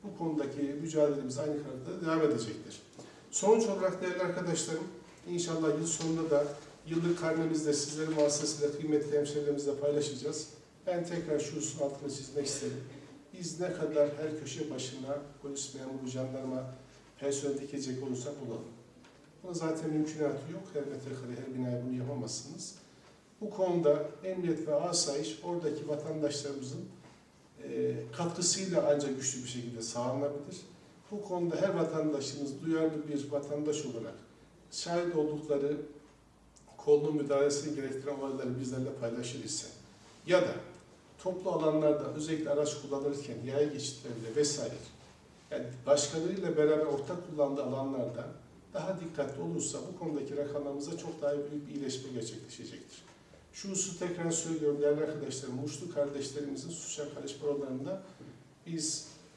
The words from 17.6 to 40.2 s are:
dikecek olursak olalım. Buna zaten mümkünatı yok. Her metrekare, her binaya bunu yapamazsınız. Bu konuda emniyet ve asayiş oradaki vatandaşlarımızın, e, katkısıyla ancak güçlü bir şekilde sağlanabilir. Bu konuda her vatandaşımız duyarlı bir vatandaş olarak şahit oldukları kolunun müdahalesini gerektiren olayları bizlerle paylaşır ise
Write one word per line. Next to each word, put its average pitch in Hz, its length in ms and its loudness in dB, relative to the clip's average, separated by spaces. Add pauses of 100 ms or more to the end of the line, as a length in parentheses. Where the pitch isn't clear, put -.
dikecek 127 420 -4
olursak 135 320 -4 (120)
olalım. 117 220 -6 (760)
Buna 185 120 -8
zaten 160 360 -2
mümkünatı 151 640 0
yok. 190 100 -8 (120)
Her 143 100 -2
metrekare, 127 640 -6
her 131 80 -6
binaya 123 320 0
bunu 127 100 -2
yapamazsınız. 131 760 -6 (680)
Bu 208 100 -6
konuda 170 540 6 (200)
emniyet 175 440 0
ve 196 60 4
asayiş 160 720 0
oradaki 156 440 -2
vatandaşlarımızın, 147 920 -2 (840)
e, - 300 0 (220)
katkısıyla 170 800 2
ancak 139 220 2
güçlü 123 260 -2
bir 123 60 -8
şekilde 117 340 -6
sağlanabilir. 135 720 -2 (540)
Bu 208 120 -4
konuda 175 340 0
her 185 180 4
vatandaşımız 143 880 0
duyarlı 160 460 2
bir 139 240 -2
vatandaş 147 540 0
olarak 113 280 -6 (560)
şahit 170 460 0
oldukları 147 600 2 (1000)
kolunun 147 400 6
müdahalesini 143 580 4
gerektiren 135 440 -4
olayları 131 420 -2
bizlerle 131 400 -2
paylaşır 117 440 -4
ise - 220 -6 (600)